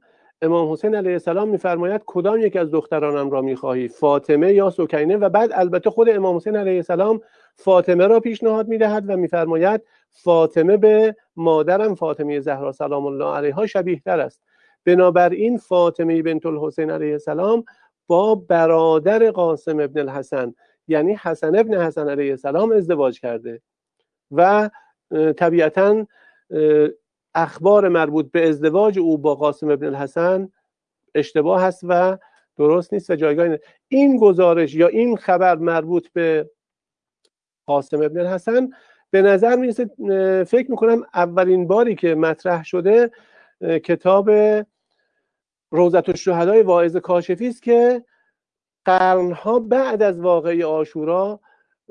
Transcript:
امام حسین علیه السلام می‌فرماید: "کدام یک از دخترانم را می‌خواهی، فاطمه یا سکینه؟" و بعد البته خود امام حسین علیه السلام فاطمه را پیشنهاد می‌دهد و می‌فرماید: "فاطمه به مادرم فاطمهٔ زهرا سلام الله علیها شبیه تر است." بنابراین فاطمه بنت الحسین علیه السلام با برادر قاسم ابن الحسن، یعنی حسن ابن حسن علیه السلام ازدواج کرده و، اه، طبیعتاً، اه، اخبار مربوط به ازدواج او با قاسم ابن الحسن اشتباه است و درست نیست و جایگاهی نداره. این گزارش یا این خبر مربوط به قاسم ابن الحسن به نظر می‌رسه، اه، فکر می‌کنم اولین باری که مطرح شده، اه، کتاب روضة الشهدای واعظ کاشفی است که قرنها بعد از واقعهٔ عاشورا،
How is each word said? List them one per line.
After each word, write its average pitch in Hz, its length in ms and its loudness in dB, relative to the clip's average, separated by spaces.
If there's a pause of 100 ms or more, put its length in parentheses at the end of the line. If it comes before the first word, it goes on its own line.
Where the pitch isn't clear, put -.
(420)
امام 160 300 0
حسین 214 240 -2
علیه 185 160 -2
السلام 180 380 -4
می‌فرماید: 185 560 -4
"کدام 202 340 -2
یک 208 160 0
از 165 160 -2
دخترانم 147 600 -2
را 135 100 -2
می‌خواهی، 131 460 -4
فاطمه 147 640 2
یا 196 160 2
سکینه؟" 165 480 -2
و 202 120 0
بعد 214 240 2
البته 180 360 0
خود 233 200 2
امام 190 260 0
حسین 214 200 -4
علیه 196 200 -2
السلام 185 460 -2 (340)
فاطمه 180 520 2
را 226 120 4
پیشنهاد 220 480 -2
می‌دهد 214 420 -2
و 190 80 -2
می‌فرماید: 170 640 -2 (280)
"فاطمه 165 680 2
به 214 380 4 (200)
مادرم 170 600 0
فاطمهٔ 147 440 -6
زهرا 139 320 -6
سلام 143 340 -6
الله 147 300 -6
علیها 147 320 -4
شبیه 180 320 -4
تر 180 200 -4
است." 131 220 -8 (440)
بنابراین 180 720 2
فاطمه 165 640 0
بنت 160 240 -4
الحسین 156 460 -6
علیه 156 200 -6
السلام 170 520 -2 (440)
با 202 280 2
برادر 165 960 2
قاسم 160 480 -2
ابن 143 200 -4
الحسن، 135 540 -6 (340)
یعنی 156 260 0
حسن 165 420 -4
ابن 214 260 0
حسن 151 280 -4
علیه 143 200 -4
السلام 143 420 -2
ازدواج 160 480 0
کرده 117 420 -10 (680)
و، 196 380 2 (420)
اه، 156 220 0
طبیعتاً، 175 720 0 (460)
اه، 151 360 2 (480)
اخبار 180 540 2
مربوط 156 420 -2
به 165 180 2
ازدواج 170 500 0
او 160 180 0
با 147 180 -2
قاسم 147 340 -4
ابن 143 160 -2
الحسن 170 640 -4 (640)
اشتباه 156 480 0
است 185 240 -4
و 180 300 0 (400)
درست 165 360 0
نیست 196 160 -6
و 180 60 -2
جایگاهی 156 340 0
نداره. 151 140 -4 (240)
این 269 300 2
گزارش 170 580 2
یا 170 120 4
این 233 300 0
خبر 180 380 2
مربوط 165 580 -4
به 160 360 -2 (1160)
قاسم 147 360 -2
ابن 151 180 -2
الحسن 208 500 -2 (420)
به 196 100 4
نظر 202 340 4
می‌رسه، 247 340 -4 (200)
اه، 190 340 0
فکر 254 280 0
می‌کنم 233 420 0
اولین 180 540 0
باری 214 280 2
که 165 200 -2
مطرح 160 480 -2
شده، 208 480 2 (500)
اه، 165 180 -2
کتاب 185 500 0 (1400)
روضة 175 360 2
الشهدای 185 540 2
واعظ 175 360 0
کاشفی 180 500 -4
است 233 160 -10
که 240 400 2 (840)
قرنها 185 760 0
بعد 233 420 -2
از 190 180 0
واقعهٔ 170 440 0
عاشورا، 160 760 -4 (500)